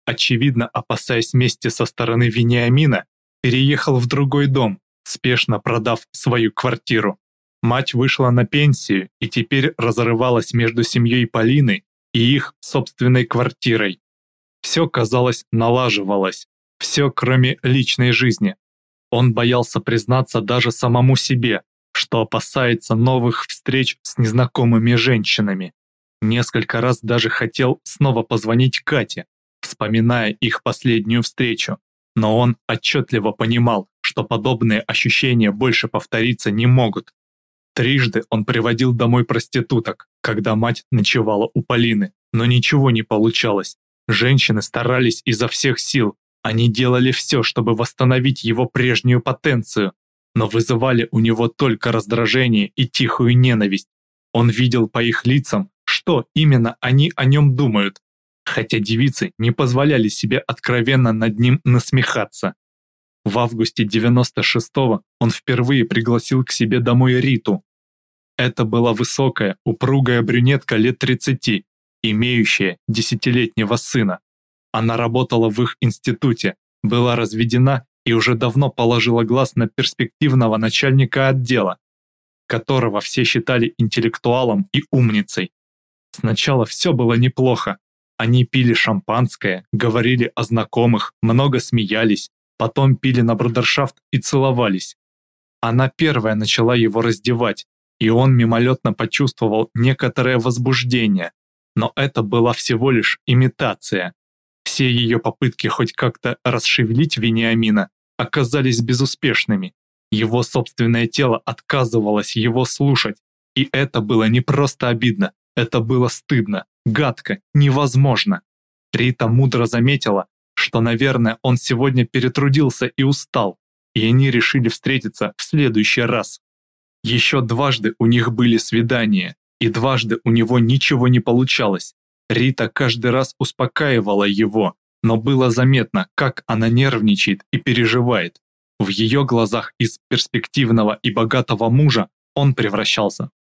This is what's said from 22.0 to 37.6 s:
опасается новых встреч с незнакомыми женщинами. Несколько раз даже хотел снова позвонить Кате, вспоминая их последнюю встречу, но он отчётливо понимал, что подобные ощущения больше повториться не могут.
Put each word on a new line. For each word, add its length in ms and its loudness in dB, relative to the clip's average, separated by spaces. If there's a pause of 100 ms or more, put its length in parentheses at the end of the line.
опасается 720 -2
новых 520 2
встреч 560 -2
с 160 -8
незнакомыми 760 2
женщинами. 800 -2 (500)
Несколько 580 -2
раз 220 0
даже 260 -2
хотел 560 -2
снова 380 -2
позвонить 580 0
Кате, 460 -4 (340)
вспоминая 680 0
их 320 -6
последнюю 600 0
встречу, 560 -4 (380)
но 220 2
он 180 2 (100)
отчётливо 680 -2
понимал, 560 0 (120)
что 240 -6
подобные 560 0
ощущения 720 0
больше 380 -2
повториться 600 -2
не 160 0
могут. 460 2 (640)